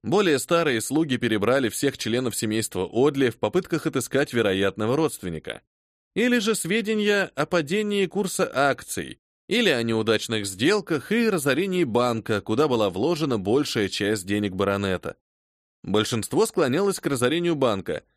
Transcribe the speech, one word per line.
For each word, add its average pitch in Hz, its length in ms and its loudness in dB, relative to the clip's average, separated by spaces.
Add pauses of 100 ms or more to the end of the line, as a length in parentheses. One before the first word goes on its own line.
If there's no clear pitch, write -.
Более 151 360 2
старые 151 420 2
слуги 139 360 0
перебрали 113 520 2
всех 139 280 -2
членов 120 380 -2
семейства 107 560 -2
Одли 135 380 2
в - 80 -6
попытках 165 500 -2
отыскать 135 460 -2
вероятного 104 600 0
родственника. 95 680 -4 (540)
Или 247 240 2
же 214 160 0
сведения 208 800 0
о 147 100 0
падении 196 600 0
курса 190 480 -2
акций, 120 680 -2 (280)
или 220 220 2
о 123 140 2
неудачных 110 640 0
сделках 147 680 0
и 226 180 4
разорении 175 540 2
банка, 117 580 0
куда 127 260 2
была 113 220 2
вложена 135 500 0
большая 107 500 0
часть 101 360 -2
денег 101 280 0
баронета. 98 640 -2 (680)
Большинство 107 640 0
склонялось 175 540 0
к - 60 -12
разорению 151 500 0
банка, 101 480 -2 (140)